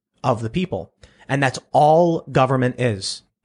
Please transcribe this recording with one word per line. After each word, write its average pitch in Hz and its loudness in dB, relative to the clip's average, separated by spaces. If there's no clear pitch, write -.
of 113 0
the 113 -6
people. 120 -6
And 139 -2
that's - -2
all 160 4
government 127 0
is. 110 -4